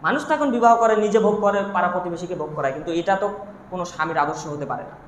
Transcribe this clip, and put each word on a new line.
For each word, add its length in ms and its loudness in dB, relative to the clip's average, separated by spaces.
মানুষ 260 -2
তো 60 2
এখন 160 0
বিবাহ 260 6
করে, 200 4
নিজে 220 2
ভোগ 220 4
করে, 220 2
পাড়া 160 2
প্রতিবেশীকে 460 -4
ভোগ 200 -8
করায়, 180 -2
কিন্তু 200 -6
এটা 240 0
তো 120 -2
কোনো 140 -6
স্বামীর 340 -4
আদর্শ 280 -2
হতে 200 -8
পারে 160 -6
না। 140 -16